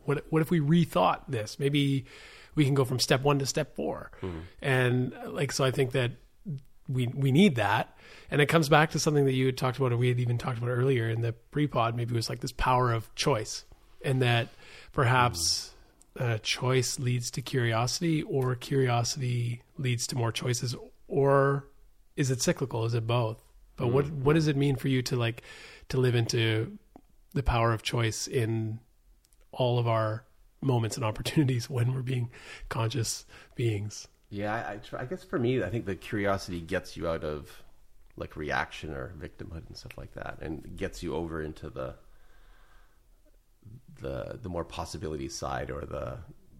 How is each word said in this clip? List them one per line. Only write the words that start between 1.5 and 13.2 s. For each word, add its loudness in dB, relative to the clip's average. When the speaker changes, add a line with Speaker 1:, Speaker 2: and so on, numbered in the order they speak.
Speaker 1:
Maybe 2
we 6
can 4
go 4
from -2
step 4
one 4
to 0
step -4
four." -6
Speaker 2:
Mm-hmm. -6
Speaker 1:
And, 2
uh, -12
like, -4
so 0
I 4
think 0
that 0
we, 0
we 0
need 8
that. 0
And 4
it 6
comes 4
back 6
to -4
something 4
that 2
you 2
had 0
talked -2
about, 2
or 2
we 2
had 2
even 0
talked -4
about -4
earlier 0
in -2
the -2
pre-pod, 0
maybe -4
it 0
was, -2
like, -8
this -6
power 4
of -4
choice, -2